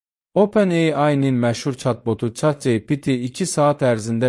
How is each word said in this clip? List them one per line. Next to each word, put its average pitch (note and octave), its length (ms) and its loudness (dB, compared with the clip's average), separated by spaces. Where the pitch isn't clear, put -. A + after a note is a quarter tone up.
Open G3+ 360 2
A D3+ 420 2
I-nin C3+ 260 2
məşhur A#2+ 400 -2
chatbotu A#2 560 -4
Chat D3 300 -2
G A#2 220 2
P C#3+ 140 -2
T C#3 140 -2
iki B2+ 320 -4
saat D3 400 0
ərzində A2+ 420 0